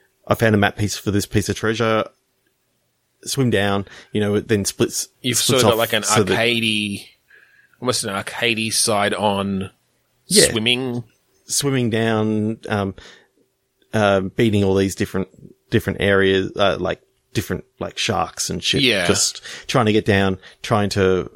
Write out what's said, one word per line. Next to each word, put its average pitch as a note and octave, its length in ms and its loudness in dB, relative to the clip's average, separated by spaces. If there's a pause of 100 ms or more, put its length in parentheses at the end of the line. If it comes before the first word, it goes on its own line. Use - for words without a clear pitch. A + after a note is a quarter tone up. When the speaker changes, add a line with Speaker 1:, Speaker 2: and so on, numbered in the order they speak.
(280)
Speaker 1:
I - 60 2
found A2+ 200 2
a G#2 40 6
map G2+ 180 2
piece G2 200 -4
for - 140 -6
this G2 160 0
piece G#2 220 -2
of G2 80 -2
treasure, A2 520 -2 (1160)
swim C3 260 0
down, G2+ 360 0 (260)
you G#2 80 -2
know, G#2 160 0
it G#2 120 -2
then G#2 160 2
splits, - 440 -2 (140)
Speaker 2:
You've B2 160 -2
Speaker 1:
splits C3+ 240 2
Speaker 2:
sort - 20 4
of - 40 -
got, A#2 60 6
Speaker 1:
off A2 40 -2
Speaker 2:
like, A#2 160 0
an G#2+ 80 0
Speaker 1:
so G#2+ 200 2
that G2 160 2
Speaker 2:
arcadey, A2 680 -2 (720)
almost B2 240 -4
an G2+ 100 -6
arcadey A2 580 -2
side G#2 420 0
on G2 560 -2 (560)
Speaker 1:
Yeah. F#3 240 4
Speaker 2:
swimming. A#2+ 540 -2 (420)
Speaker 1:
Swimming C3 440 -2
down, A2 680 0 (100)
um, G2 260 -2 (1000)
uh, G2+ 260 4
beating G2+ 440 2
all F#2+ 100 2
these G2 220 0
different, F#2+ 320 -4 (420)
different - 300 0
areas, G2 560 2
uh, G2 240 2
like, F2 200 -4 (320)
different, F#2+ 320 -6 (140)
like, F2+ 200 -8
sharks - 520 -4
and F2+ 120 -6
shit. - 200 0
Speaker 2:
Yeah. G#2 240 2
Speaker 1:
Just - 360 -2 (260)
trying B2 180 2
to G#2+ 60 2
get G#2+ 120 2
down, G2 340 2 (240)
trying G#2 280 0
to F#2 440 2